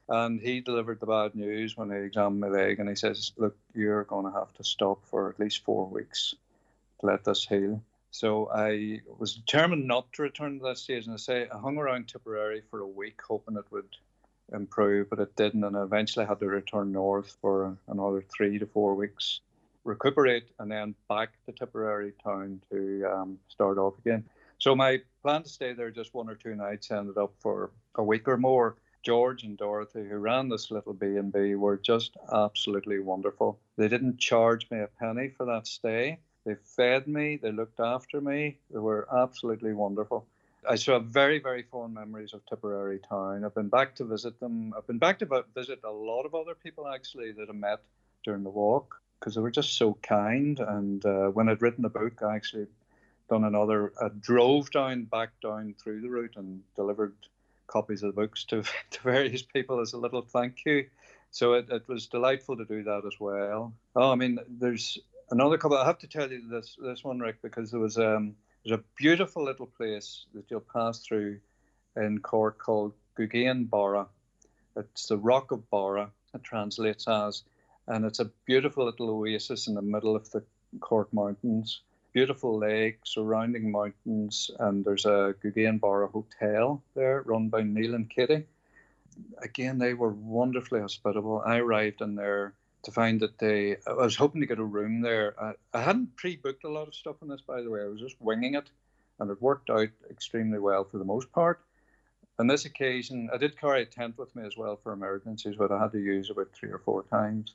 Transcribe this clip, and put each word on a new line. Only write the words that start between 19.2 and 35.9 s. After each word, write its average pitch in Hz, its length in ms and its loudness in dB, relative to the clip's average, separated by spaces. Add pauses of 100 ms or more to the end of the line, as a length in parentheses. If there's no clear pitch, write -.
recuperate, 127 680 2 (100)
and 107 120 -10
then 107 240 -6 (140)
back 110 240 -2 (120)
to 120 60 -12
Tipperary 107 640 -4 (100)
town 98 380 -6 (100)
to, 98 340 -2
um, 95 340 -4 (100)
start 98 280 2
off 98 220 2
again. 113 240 0 (340)
So 135 180 4
my 131 260 4 (200)
plan 151 220 0
to 151 60 -20
stay 123 240 -8
there 117 180 -8
just 110 220 -12
one 117 160 -6
or 107 60 -12
two 113 200 -10
nights 104 360 -8
ended 101 260 -4
up 101 220 2
for 98 320 -2 (240)
a 113 80 2
week 110 240 2
or 127 100 4
more. 123 400 4 (260)
George 120 400 4
and 104 140 -10
Dorothy, 104 500 -4
who 104 100 -6
ran 123 320 0
this 113 220 -4
little 107 220 -6
B 98 240 0
and 98 140 -2
B, 101 240 4
were 101 220 4
just 117 380 2 (160)
absolutely 104 680 0
wonderful. 98 600 -2 (160)
They 107 120 4
didn't 123 300 2
charge 117 540 4
me 113 80 -2
a 104 80 -2
penny 120 420 -6
for 131 160 -6
that 113 220 -2
stay. 120 520 -2 (260)